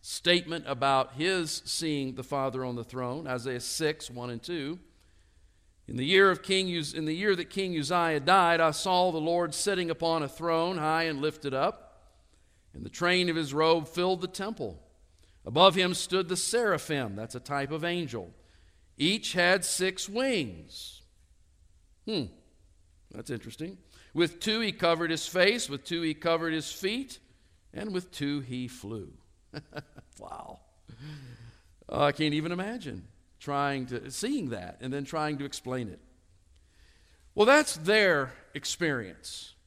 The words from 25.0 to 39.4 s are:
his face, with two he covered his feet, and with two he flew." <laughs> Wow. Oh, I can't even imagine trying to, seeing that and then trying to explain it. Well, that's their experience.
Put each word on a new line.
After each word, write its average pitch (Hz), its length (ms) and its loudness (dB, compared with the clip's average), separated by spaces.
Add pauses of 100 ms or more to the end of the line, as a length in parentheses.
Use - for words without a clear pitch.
his 160 160 -2
face, 196 420 2
with 139 140 -8
two 170 180 -4
he 160 120 -2
covered 165 400 0
his 156 180 -4
feet, 233 480 -6 (540)
and 208 200 -8
with 180 180 -6
two 143 280 -4
he 123 300 -8
flew." 101 420 -12 (420)
<laughs> 151 80 -10 (580)
Wow. - 420 -16 (1300)
Oh, - 140 -2
I 143 100 6
can't 151 220 0
even 156 180 -2
imagine 175 560 -8 (320)
trying 143 480 -2
to, 123 220 -8
seeing 208 400 -4
that 92 320 -8
and 127 100 -6
then 143 140 -4
trying 151 320 -2
to 139 80 -6
explain 127 440 -6
it. - 100 -16 (1400)
Well, 208 100 6
that's 285 320 6
their 160 560 4 (220)
experience. - 1000 -6 (140)